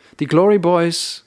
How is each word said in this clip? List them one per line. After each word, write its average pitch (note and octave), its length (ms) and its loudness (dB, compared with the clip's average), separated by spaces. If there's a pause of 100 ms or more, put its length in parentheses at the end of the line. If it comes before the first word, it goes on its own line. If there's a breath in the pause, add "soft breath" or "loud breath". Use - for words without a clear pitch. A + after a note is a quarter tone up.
(200 soft breath)
die D3 60 -4
Glory G3 320 2
Boys, E3+ 680 -2